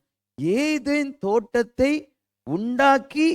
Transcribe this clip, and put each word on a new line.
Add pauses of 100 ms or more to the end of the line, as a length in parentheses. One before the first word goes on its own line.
(380)
ஏதேன்
தோட்டத்தை (580)
உண்டாக்கி,